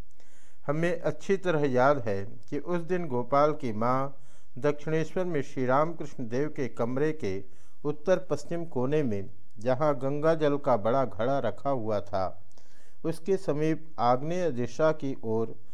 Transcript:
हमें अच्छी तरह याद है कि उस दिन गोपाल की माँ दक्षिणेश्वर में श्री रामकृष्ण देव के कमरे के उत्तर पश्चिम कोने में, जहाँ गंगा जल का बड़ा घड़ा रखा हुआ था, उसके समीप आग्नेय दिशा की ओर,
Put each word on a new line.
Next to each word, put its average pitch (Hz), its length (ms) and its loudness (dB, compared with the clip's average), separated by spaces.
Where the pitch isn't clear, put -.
हमें 160 340 0
अच्छी 151 360 0
तरह 151 360 2
याद 135 260 6
है 101 260 -2
कि 120 340 -2
उस 175 220 -2
दिन 175 260 -2
गोपाल 139 460 2
की 143 200 -2
माँ 127 500 0
दक्षिणेश्वर 156 640 0
में 160 180 0
श्री 127 240 -2
रामकृष्ण 135 640 0
देव 135 200 0
के 139 200 -2
कमरे 127 440 0
के 98 320 -2
उत्तर 151 340 2
पश्चिम 170 460 -2
कोने 147 380 2
में, 101 280 0
जहाँ 127 360 2
गंगा 147 400 2
जल 147 220 2
का 139 200 2
बड़ा 131 280 2
घड़ा 123 340 0
रखा 123 320 0
हुआ 107 300 0
था, 95 420 -2
उसके 165 320 0
समीप 156 600 0
आग्नेय 147 520 2
दिशा 127 420 2
की 135 320 -2
ओर, 113 320 0